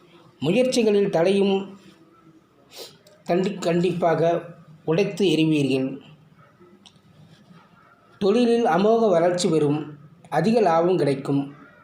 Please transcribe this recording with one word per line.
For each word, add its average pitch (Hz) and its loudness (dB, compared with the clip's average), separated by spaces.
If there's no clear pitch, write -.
முயற்சிகளில் 208 0
தடையும் 196 2
தண்டி-, 190 -2
கண்டிப்பாக 170 0
உடைத்து 170 -2
எறிவீர்கள். 147 0
தொழிலில் 233 2
அமோக 202 2
வளர்ச்சி 175 0
பெறும். 151 0
அதிக 190 0
லாபம் 170 2
கிடைக்கும். 139 -2